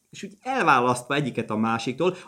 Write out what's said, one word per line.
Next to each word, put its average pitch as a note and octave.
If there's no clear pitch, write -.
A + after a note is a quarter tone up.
és -
úgy -
elválasztva C#3+
egyiket B2
a G#2+
másiktól, B2